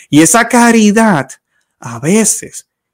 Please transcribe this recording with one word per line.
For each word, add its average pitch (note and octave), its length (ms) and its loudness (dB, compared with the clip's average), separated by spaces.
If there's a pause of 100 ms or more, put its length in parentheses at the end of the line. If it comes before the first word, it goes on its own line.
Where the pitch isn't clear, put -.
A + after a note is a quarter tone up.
(100)
Y C#3+ 100 4
esa A#3 280 2
caridad, A3+ 800 0 (500)
a A#2 200 -16
veces, G3+ 680 -4 (260)